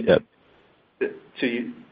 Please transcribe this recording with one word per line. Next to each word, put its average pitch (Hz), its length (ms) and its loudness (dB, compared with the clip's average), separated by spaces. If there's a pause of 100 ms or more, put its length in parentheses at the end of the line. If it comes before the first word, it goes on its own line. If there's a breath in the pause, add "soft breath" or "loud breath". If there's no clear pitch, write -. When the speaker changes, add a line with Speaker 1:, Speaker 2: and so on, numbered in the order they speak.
Speaker 1:
Yeah. - 1040 -4 (320)
Speaker 2:
to, 120 340 -4 (180)